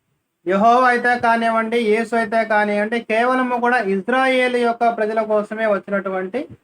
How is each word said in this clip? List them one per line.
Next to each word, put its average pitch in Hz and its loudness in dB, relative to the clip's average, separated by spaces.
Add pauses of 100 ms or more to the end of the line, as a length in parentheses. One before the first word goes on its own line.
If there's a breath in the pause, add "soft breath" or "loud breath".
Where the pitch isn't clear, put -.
(480)
యెహోవా 233 4
అయితే 240 2
కానివ్వండి, 226 0
యేసు 226 0
అయితే 226 0
కానివ్వండి, 214 0
కేవలము 247 0
కూడా 240 0
ఇజ్రాయేల్ 247 0
యొక్క 233 0
ప్రజల 220 -2
కోసమే 214 -2
వచ్చినటువంటి 196 -4 (160)